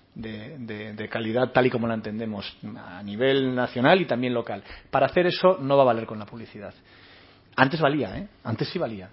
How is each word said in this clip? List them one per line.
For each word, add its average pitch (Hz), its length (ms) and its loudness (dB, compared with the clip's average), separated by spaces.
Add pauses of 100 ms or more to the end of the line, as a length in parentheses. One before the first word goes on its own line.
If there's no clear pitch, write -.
(160)
de, 110 440 -12
de, 107 340 -10
de 107 160 -8
calidad 117 420 0
tal 127 140 4
y 127 40 2
como 117 160 -2
la 117 80 -2
entendemos 107 640 -8 (200)
a 95 260 -16
nivel 131 500 0
nacional 123 480 4
y 170 40 -2
también 123 280 -2
local. 113 300 -4 (260)
Para 131 180 4
hacer 180 200 2
eso 185 320 4
no 139 160 2
va 139 80 10
a 131 40 6
valer 113 180 2
con 110 120 -10
la 107 80 -10
publicidad. 104 480 -14 (840)
Antes 139 220 4
valía, 135 360 2
¿eh? 202 100 -8 (160)
Antes 120 260 -2
sí - 80 -6
valía. 113 360 -6